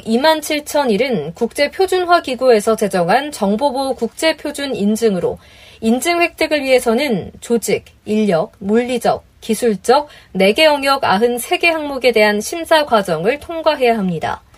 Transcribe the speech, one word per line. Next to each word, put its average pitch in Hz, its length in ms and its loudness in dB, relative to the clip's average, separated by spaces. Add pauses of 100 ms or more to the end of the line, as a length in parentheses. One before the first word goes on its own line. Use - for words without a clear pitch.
이만 294 380 2
칠천 294 480 -2
일은 196 440 -2
국제표준화 339 880 0
기구에서 233 560 2
제정한 208 560 0
정보보호 254 600 -2
국제표준 294 840 -4
인증으로 202 640 0 (420)
인증 254 400 0
획득을 320 420 -2
위해서는 254 800 0
조직, - 460 -2 (180)
인력, 208 540 0
물리적, 233 680 -2 (160)
기술적 240 680 0 (240)
네 190 200 2
개 311 140 4
영역 277 360 2
아흔세 240 540 0
개 349 140 2
항목에 285 420 -2
대한 214 300 2
심사 320 420 0
과정을 202 560 0
통과해야 294 560 0
합니다. 180 460 -4 (160)